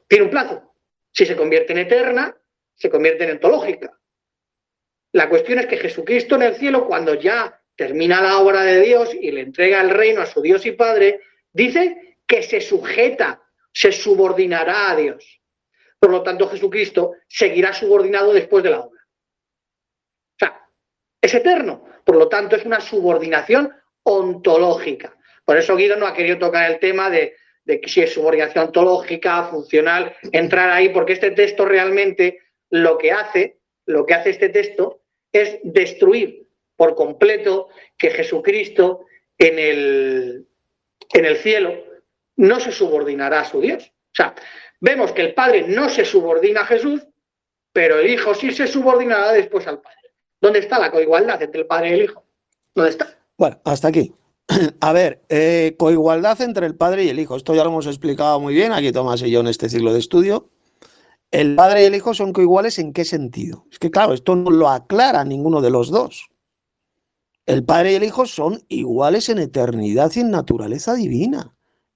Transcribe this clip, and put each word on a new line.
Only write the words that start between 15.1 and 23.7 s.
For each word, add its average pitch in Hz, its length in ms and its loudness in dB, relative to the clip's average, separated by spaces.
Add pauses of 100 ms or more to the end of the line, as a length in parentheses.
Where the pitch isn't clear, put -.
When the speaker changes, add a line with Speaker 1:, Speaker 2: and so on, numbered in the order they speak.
Speaker 1:
Por 190 120 6
lo 180 120 0
tanto, 185 260 -2
Jesucristo 196 640 -4 (120)
seguirá 185 460 0
subordinado 202 600 2
después 196 300 2
de 175 80 2
la 151 100 -2
obra. - 200 -18
O - 1400 -20
sea, - 300 -6 (520)
es 196 140 0
eterno. 254 500 0 (200)
Por 190 120 4
lo 240 120 6
tanto, 208 260 -2
es 220 100 -2
una 226 160 -4
subordinación 175 920 0 (300)